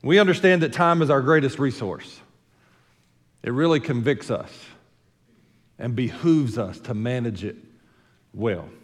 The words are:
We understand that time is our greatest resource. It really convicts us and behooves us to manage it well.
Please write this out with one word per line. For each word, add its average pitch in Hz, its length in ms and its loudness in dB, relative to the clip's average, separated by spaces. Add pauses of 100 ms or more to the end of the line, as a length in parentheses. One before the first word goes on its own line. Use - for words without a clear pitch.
We 165 160 6
understand 185 440 4
that - 100 -2
time 170 280 2
is 143 80 0
our 139 120 4
greatest 143 380 2
resource. 120 600 -6 (1200)
It - 100 -6
really 151 280 2
convicts 120 500 -2
us - 220 -6 (1300)
and 120 160 -6
behooves 135 640 0
us 95 240 -8
to 123 120 -10
manage 113 520 -4
it - 100 -10 (760)
well. 98 340 -4 (160)